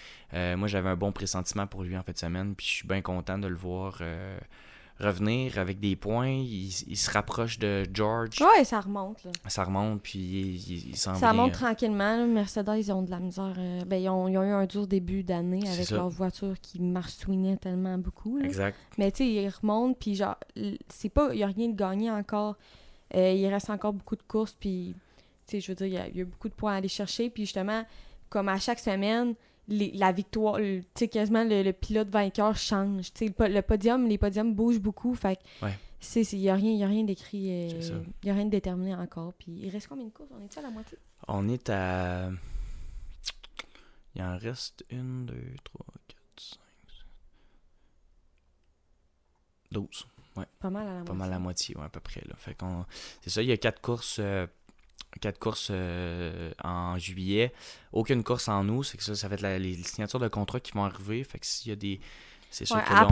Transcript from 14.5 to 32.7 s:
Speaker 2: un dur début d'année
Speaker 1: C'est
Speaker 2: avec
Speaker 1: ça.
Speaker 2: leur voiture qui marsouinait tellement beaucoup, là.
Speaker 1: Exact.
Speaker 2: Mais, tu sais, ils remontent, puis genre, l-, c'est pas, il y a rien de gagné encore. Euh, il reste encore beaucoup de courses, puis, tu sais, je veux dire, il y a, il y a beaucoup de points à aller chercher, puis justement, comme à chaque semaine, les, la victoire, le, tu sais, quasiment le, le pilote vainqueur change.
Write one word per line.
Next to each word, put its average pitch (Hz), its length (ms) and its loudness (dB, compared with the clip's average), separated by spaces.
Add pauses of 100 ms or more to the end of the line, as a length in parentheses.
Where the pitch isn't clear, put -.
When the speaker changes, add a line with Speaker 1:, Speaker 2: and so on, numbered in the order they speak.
Speaker 2:
un 196 140 4
dur 202 220 -2
début 190 340 0
d'année 180 420 0
Speaker 1:
C'est 190 80 0
Speaker 2:
avec 175 140 0
Speaker 1:
ça. - 80 0
Speaker 2:
leur 180 140 2
voiture 185 520 -2
qui - 220 -10
marsouinait 185 760 0
tellement 185 380 -2
beaucoup, 214 420 -4
là. 277 80 0
Speaker 1:
Exact. 202 300 0 (220)
Speaker 2:
Mais, 196 140 4
tu - 60 -4
sais, 262 120 4
ils 202 180 0
remontent, 220 500 2
puis 202 180 -2
genre, 196 200 0 (200)
l-, 208 220 -4 (100)
c'est - 220 -6
pas, 285 220 4
il 220 60 -2
y 208 60 2
a - 20 2
rien 208 220 0
de 220 80 -2
gagné 196 340 0
encore. 208 460 -2 (580)
Euh, 185 180 8
il 196 140 4
reste 196 240 0
encore 208 220 -2
beaucoup 202 240 -6
de - 80 -8
courses, 220 340 -2
puis, 180 380 -4 (500)
tu - 60 -20
sais, 202 80 -2
je 185 100 -8
veux 185 60 -6
dire, 190 100 -2
il 190 60 -2
y 180 60 -2
a, 180 100 -4
il - 80 -8
y 180 60 -4
a - 20 -6
beaucoup 180 240 -8
de - 60 -12
points 214 180 0
à 196 60 0
aller 190 100 0
chercher, 220 420 -2
puis 214 140 -4
justement, 208 420 -2 (440)
comme 202 180 0
à 190 100 2
chaque 240 220 0
semaine, 220 540 2 (360)
les, 208 220 2
la 190 200 6
victoire, 214 460 2
le, 196 220 2
tu 180 60 -10 (140)
sais, 233 80 4
quasiment 220 360 4
le, 208 180 6
le 190 120 4
pilote 214 340 0
vainqueur 208 480 4
change. 196 560 0